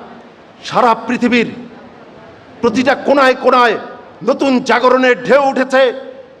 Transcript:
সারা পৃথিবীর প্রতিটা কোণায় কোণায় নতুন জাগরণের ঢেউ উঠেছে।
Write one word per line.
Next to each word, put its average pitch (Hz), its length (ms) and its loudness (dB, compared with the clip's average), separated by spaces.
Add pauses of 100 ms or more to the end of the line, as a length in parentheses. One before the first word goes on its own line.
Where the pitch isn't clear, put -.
(640)
সারা 226 300 0 (120)
পৃথিবীর 240 440 -2 (1080)
প্রতিটা 247 340 0
কোণায় 262 400 2
কোণায় 240 440 2 (460)
নতুন 269 360 0
জাগরণের 247 640 2
ঢেউ 269 260 2
উঠেছে। 262 420 0 (480)